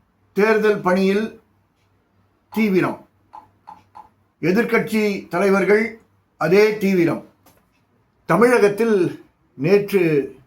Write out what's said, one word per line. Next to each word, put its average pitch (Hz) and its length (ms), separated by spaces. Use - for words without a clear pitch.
தேர்தல் 208 480
பணியில் 190 600
தீவிரம், 185 560
எதிர்க்கட்சி 214 880
தலைவர்கள் 196 720
அதே 208 400
தீவிரம். 185 480
தமிழகத்தில் 208 960
நேற்று 170 840